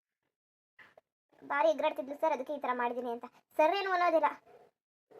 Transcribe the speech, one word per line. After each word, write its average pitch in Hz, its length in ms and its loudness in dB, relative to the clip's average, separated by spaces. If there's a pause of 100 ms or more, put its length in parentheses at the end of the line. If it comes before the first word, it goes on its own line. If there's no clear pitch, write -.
(1400)
ಭಾರಿ 285 260 2
ಎಗ್ರಾಡ್ತಿದ್ಲು 294 460 -2
ಸರ್, 311 180 0
ಅದಕ್ಕೆ 262 200 -6
ಈ 285 60 -8
ತರ 269 140 -6
ಮಾಡಿದೀನಿ 247 380 -4
ಅಂತ. 240 140 -10
ಸರ್ - 500 0
ಏನು 392 160 -2
ಅನ್ನೋದಿಲ್ಲ. 349 340 2 (960)